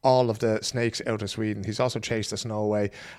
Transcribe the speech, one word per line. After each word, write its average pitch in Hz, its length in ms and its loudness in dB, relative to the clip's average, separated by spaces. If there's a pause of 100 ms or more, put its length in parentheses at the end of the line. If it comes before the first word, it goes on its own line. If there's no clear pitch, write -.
all 127 260 6
of 110 80 -2
the 110 240 2
snakes 120 460 -2
out 107 140 -2
of 101 80 -4
Sweden, 107 340 -4
he's 107 160 -4
also 123 180 2
chased 110 320 -4
the 107 60 -4
snow 110 220 -4
away. 104 340 0 (260)